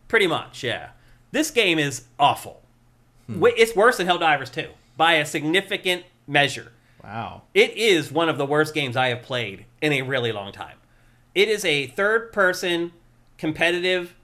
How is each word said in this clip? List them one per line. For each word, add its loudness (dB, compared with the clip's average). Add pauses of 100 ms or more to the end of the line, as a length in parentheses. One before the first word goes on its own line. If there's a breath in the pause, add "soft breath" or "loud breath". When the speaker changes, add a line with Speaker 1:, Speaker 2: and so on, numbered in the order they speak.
Speaker 1:
Pretty 4
much, -4
yeah. -6 (400 soft breath)
This 0
game 2
is -4 (140)
awful. 2 (640)
Speaker 2:
Hmm. -10
Speaker 1:
Wi-, 4
it's 2
worse 4
than -2
Helldivers 0
two -8 (280)
by 4
a 0
significant -2 (220)
measure. -2 (320 soft breath)
Speaker 2:
Wow. -12 (120)
Speaker 1:
It 4
is 2
one 0
of -4
the -2
worst 0
games -4
I 0
have -4
played -8 (160)
in 0
a -2
really -2
long -10
time. -16 (580 soft breath)
It 2
is -2
a 0
third-person -2 (440)
competitive, -2